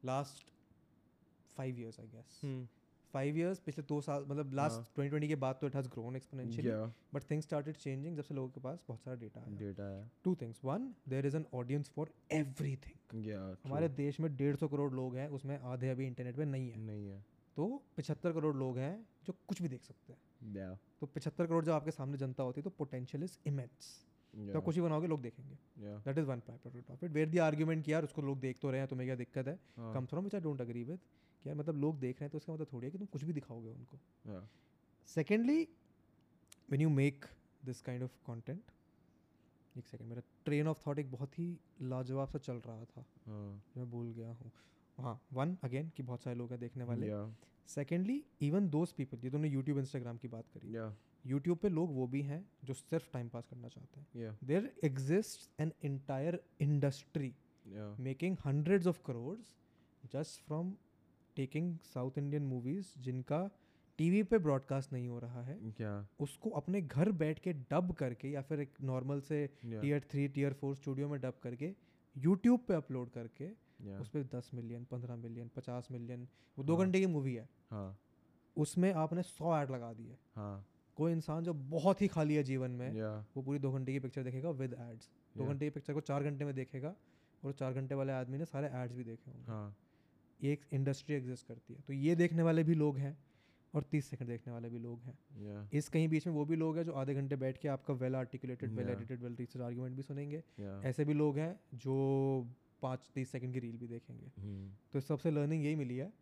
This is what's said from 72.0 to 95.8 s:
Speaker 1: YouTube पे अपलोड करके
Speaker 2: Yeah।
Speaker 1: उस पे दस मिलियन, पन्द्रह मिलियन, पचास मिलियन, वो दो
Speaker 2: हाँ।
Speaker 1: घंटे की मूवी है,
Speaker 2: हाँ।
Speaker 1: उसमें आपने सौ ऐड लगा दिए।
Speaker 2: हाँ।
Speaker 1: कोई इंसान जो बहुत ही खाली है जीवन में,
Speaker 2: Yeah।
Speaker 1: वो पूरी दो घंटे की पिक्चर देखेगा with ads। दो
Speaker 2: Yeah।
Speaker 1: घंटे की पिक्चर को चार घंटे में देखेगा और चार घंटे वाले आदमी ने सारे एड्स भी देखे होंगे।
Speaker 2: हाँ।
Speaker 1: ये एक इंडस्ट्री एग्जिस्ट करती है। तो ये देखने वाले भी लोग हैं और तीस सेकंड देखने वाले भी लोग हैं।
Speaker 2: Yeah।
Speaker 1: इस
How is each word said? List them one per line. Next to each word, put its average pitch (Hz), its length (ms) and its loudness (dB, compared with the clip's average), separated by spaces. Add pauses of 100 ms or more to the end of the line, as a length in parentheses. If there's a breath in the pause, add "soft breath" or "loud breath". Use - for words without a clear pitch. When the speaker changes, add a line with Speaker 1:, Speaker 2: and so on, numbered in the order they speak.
Speaker 1:
YouTube 196 400 8
पे 220 160 2
अपलोड 127 360 0
करके 123 400 -8 (320 soft breath)
Speaker 2:
Yeah। 196 180 -8
Speaker 1:
उस - 80 -6
पे 147 160 -2
दस 123 300 -8
मिलियन, 117 300 -6
पन्द्रह 123 320 -6
मिलियन, 117 400 -8
पचास 123 340 -6
मिलियन, 123 380 -6 (300 soft breath)
वो 139 60 -2
दो 160 120 6
Speaker 2:
हाँ। 190 100 6
Speaker 1:
घंटे 190 140 6
की 190 60 6
मूवी 139 280 2
है, 117 140 -6 (220)
Speaker 2:
हाँ। 98 280 -6 (580)
Speaker 1:
उसमें 180 360 4
आपने 165 300 2
सौ 165 360 2
ऐड 139 120 2
लगा 117 220 -4
दिए। 117 240 -12 (200)
Speaker 2:
हाँ। 101 300 -6 (300)
Speaker 1:
कोई 165 160 4
इंसान 160 320 0
जो 170 100 0
बहुत 160 480 4
ही 202 60 6
खाली 151 260 4
है 151 80 6
जीवन 131 280 2
में, 123 180 -4
Speaker 2:
Yeah। 107 480 -4
Speaker 1:
वो 135 60 -4
पूरी 139 160 0
दो 135 140 2
घंटे 131 200 0
की 139 80 2
पिक्चर 131 220 -4
देखेगा 131 260 -2
with 135 220 0
ads। 113 60 -6
दो - 640 -12
Speaker 2:
Yeah। 135 80 2
Speaker 1:
घंटे 143 180 0
की 147 40 2
पिक्चर 143 240 -6
को 151 60 2
चार 143 220 0
घंटे 143 220 0
में 139 100 0
देखेगा 135 400 -4 (500 soft breath)
और 139 80 -2
चार 135 200 -2
घंटे 135 220 0
वाले 135 180 2
आदमी 131 260 -2
ने - 60 0
सारे 143 280 -2
एड्स 123 220 -4
भी 123 100 -6
देखे 113 260 -10
होंगे। - 160 -14
Speaker 2:
हाँ। 104 300 -4 (640 soft breath)
Speaker 1:
ये 143 100 4
एक 147 80 -2 (120)
इंडस्ट्री 139 440 0
एग्जिस्ट 127 300 -4
करती 120 280 -14
है। 135 60 -16
तो 139 120 -8
ये 147 240 6
देखने 165 260 6
वाले 165 220 8
भी 165 100 8
लोग 147 240 6
हैं 139 200 -2 (560 soft breath)
और 151 80 4
तीस 143 240 2
सेकंड 127 220 -6
देखने 120 240 -6
वाले 117 160 -6
भी 117 100 -6
लोग 120 220 -6
हैं। 123 180 -14 (440)
Speaker 2:
Yeah। 104 120 -8
Speaker 1:
इस 147 140 2